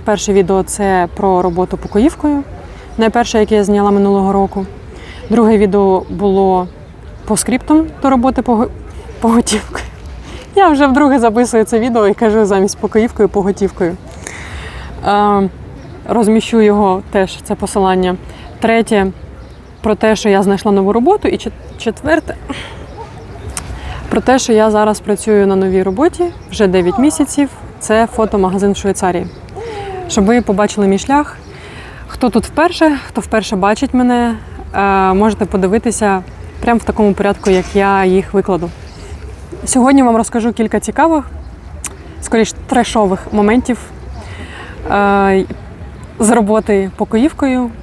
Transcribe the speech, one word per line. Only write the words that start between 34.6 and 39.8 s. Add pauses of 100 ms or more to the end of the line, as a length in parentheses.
е,
можете
подивитися (380)
прямо
в
такому
порядку,
як (100)
я
їх
викладу. (920)
Сьогодні